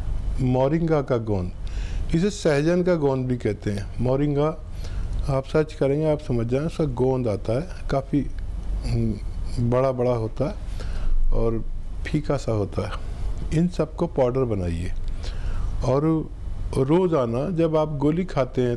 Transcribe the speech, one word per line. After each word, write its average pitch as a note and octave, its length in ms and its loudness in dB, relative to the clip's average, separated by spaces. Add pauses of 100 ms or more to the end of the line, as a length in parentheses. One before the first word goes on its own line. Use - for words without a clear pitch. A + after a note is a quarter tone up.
(420)
मोरिंगा C#3+ 600 2
का B2+ 140 0
गोंद। - 960 -2
इसे F3+ 160 2
सहजन E3 520 2
का F3+ 140 2
गोंद C3+ 300 0
भी B2+ 100 0
कहते G#2+ 340 -2
हैं। G2+ 160 -4 (140)
मोरिंगा C#3+ 460 2 (840)
आप C3+ 160 0
सर्च D#3 260 0
करेंगे, D3 400 2
आप D3 80 0
समझ A#2 260 0
जाएं, B2 140 2
उसका E3 240 -2
गोंद B2+ 440 0
आता A2 320 0
है, - 300 -6
काफ़ी, C#3 300 0 (680)
हम्म, A2+ 280 2 (460)
बड़ा B2 320 2
बड़ा B2 180 0
होता A#2+ 380 -2
है - 840 2
और A2+ 260 4 (480)
फीका D3 300 0
सा A#2+ 160 -2
होता F#2+ 360 0
है। - 680 -2
इन F3 100 4
सबको - 400 -2
पाउडर B2+ 380 2
बनाइए F2+ 460 -2 (920)
और C3+ 200 2 (720)
रोज़ाना C#3+ 720 2
जब E3 260 2
आप D3+ 220 0
गोली D#3 260 2
खाते B2+ 380 0
हैं A#2+ 140 2